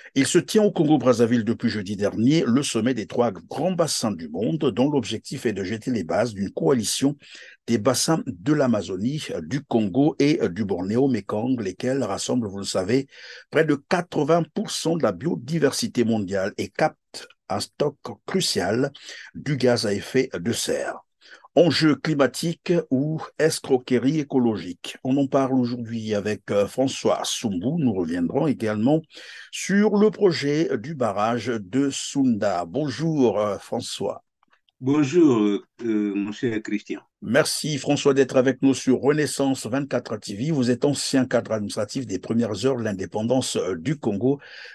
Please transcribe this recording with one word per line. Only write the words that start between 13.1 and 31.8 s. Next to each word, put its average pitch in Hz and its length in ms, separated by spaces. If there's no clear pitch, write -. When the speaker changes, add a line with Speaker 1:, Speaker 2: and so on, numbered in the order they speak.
Speaker 1:
près 147 120
de 147 120
quatre-vingts 165 800
pour - 160
cent 165 260
de 156 60
la 104 80
biodiversité 135 920
mondiale 101 540
et 98 120
captent - 580
un 98 120
stock 143 360
crucial 139 680
du 143 200
gaz 120 300
à 101 80
effet 113 400
de 90 180
serre. - 460
Enjeux 156 400
climatiques 156 800
ou 147 280
escroquerie 135 800
écologique. 117 840
On 135 140
en 139 100
parle 135 280
aujourd'hui 117 580
avec, 101 380
euh, 101 160
François 127 560
Soumbou. 107 560
Nous 131 120
reviendrons 87 540
également 113 560
sur 208 460
le 208 140
projet 147 680
du 131 160
barrage 113 540
de 120 420